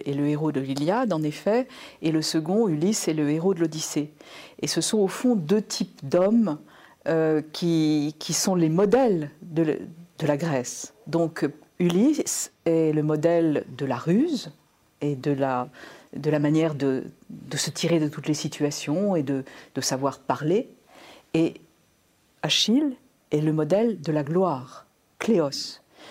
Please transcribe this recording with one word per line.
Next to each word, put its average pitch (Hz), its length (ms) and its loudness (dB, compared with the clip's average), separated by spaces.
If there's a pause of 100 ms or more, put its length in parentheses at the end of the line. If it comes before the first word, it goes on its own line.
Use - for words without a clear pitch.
est 143 80 -2
le 143 140 0
héros 151 240 0
de 139 80 -2
l'Iliade, 151 520 0
en 156 120 0
effet, 214 440 0 (360)
et 160 80 0
le 156 100 2
second, 175 460 0
Ulysse, 175 400 0
est 160 80 0
le 151 160 2
héros 170 240 0
de 165 60 -4
l'Odyssée. 156 520 -4 (480)
Et 147 60 -2
ce 160 140 -2
sont 214 180 2
au 190 80 4
fond 247 280 2
deux 190 260 2
types - 460 -8
d'hommes, 185 520 4 (480)
euh, 160 340 2 (100)
qui, 156 680 2
qui - 140 -6
sont 190 200 0
les 165 160 4
modèles 190 640 2 (100)
de, 160 380 0 (400)
de 156 80 0
la 147 100 2
Grèce. 139 560 -4 (140)
Donc 160 420 0 (300)
Ulysse 202 720 2 (140)
est 160 280 2
le 151 80 2
modèle 156 640 2 (100)
de 135 120 -6
la 123 100 -2
ruse 208 540 0 (500)
et 143 140 -2
de 131 160 -2
la, 131 380 -2 (460)
de 147 140 -4
la 151 80 2
manière 156 380 2
de, 135 300 -2 (260)
de - 260 -10
se 143 140 -4
tirer 170 280 0
de 151 80 0
toutes 147 200 -10
les 151 80 0
situations 151 800 -2
et 156 80 0
de, 135 200 -4 (300)
de 135 80 -6
savoir 135 380 -2
parler. 156 500 -2 (640)
Et 160 220 2 (880)
Achille 254 520 2 (360)
est 151 100 0
le 156 100 2
modèle 180 480 2
de 156 120 -4
la 151 120 0
gloire, 151 640 -2 (320)
Cléos. - 640 0 (300)